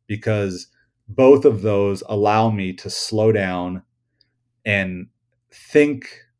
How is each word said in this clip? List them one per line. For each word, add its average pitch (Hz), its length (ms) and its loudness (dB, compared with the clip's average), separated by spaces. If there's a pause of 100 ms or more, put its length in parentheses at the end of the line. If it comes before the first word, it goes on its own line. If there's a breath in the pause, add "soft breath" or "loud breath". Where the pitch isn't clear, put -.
because 104 600 -6 (400)
both 135 360 6
of 110 180 2
those 101 460 0
allow 107 420 2
me 98 240 -4
to - 160 -16
slow 110 420 0
down 92 500 -4 (840)
and 95 440 -4 (440)
think - 680 -2 (200)